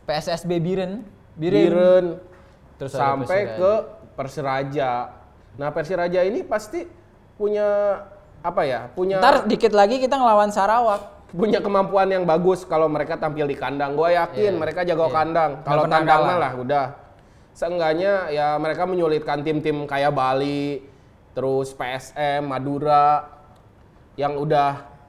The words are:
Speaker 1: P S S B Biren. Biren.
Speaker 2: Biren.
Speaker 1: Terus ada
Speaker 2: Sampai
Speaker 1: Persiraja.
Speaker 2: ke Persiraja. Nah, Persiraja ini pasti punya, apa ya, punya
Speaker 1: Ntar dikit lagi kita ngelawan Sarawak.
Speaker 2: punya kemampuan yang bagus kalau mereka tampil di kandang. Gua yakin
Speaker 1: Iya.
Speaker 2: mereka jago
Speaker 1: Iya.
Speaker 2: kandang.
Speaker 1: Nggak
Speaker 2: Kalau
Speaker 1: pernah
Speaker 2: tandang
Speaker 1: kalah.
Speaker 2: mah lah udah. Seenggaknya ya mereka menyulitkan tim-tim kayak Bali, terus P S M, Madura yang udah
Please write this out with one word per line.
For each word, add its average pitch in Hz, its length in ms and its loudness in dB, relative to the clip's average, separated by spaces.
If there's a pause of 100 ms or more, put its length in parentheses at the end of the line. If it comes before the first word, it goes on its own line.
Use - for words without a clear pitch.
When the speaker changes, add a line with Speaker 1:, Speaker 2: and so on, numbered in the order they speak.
Speaker 1:
P - 100 -12
S 156 160 -4
S 170 140 -4
B 175 160 -2
Biren. 190 480 -4 (320)
Biren. 175 240 2
Speaker 2:
Biren. 180 440 6 (720)
Speaker 1:
Terus 135 160 -10
ada 139 220 0
Speaker 2:
Sampai 180 320 0
Speaker 1:
Persiraja. 110 80 -8
Speaker 2:
ke 180 180 2 (400)
Persiraja. 139 800 -4 (640)
Nah, 143 140 -6
Persiraja 175 560 -2
ini 226 160 -2
pasti 226 400 -6 (560)
punya, 208 640 0 (400)
apa 175 240 -2
ya, 123 240 -4
punya 190 320 -2
Speaker 1:
Ntar 262 240 4
dikit 214 260 2
lagi 208 300 4
kita 262 160 0
ngelawan 214 320 4
Sarawak. 208 640 0 (160)
Speaker 2:
punya 214 300 0
kemampuan 190 500 2
yang 185 140 0
bagus 175 400 2
kalau 160 240 2
mereka 151 260 -2
tampil 151 320 -2
di 139 80 -4
kandang. 139 400 -4
Gua 156 160 2
yakin 175 400 2
Speaker 1:
Iya. 185 60 0
Speaker 2:
mereka 160 260 -4
jago 165 240 0
Speaker 1:
Iya. 165 80 -2
Speaker 2:
kandang. 160 400 2
Speaker 1:
Nggak 151 100 -12
Speaker 2:
Kalau 151 220 2
Speaker 1:
pernah 165 100 0
Speaker 2:
tandang 156 220 4
Speaker 1:
kalah. 156 80 2
Speaker 2:
mah 180 140 0
lah 139 160 0
udah. 131 300 -2 (680)
Seenggaknya 175 800 -2
ya 147 140 0 (100)
mereka 156 260 -2
menyulitkan 156 560 0
tim-tim 147 460 -2
kayak 143 240 0
Bali, 143 720 -2 (500)
terus 135 380 -2
P 135 160 -10
S 127 280 -8
M, 143 360 -2
Madura 143 800 2 (840)
yang 143 200 -4
udah 143 480 0 (240)